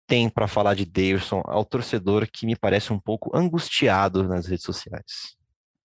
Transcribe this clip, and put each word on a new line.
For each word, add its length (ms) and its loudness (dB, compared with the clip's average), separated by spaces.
tem 220 4
pra 180 0
falar 280 2
de 100 0
Daverson 600 0
ao 200 0
torcedor 680 0
que 140 -8
me 80 2
parece 380 0
um 80 -2
pouco 360 -4
angustiado 840 2
nas 240 -2
redes 180 -4
sociais? 680 -12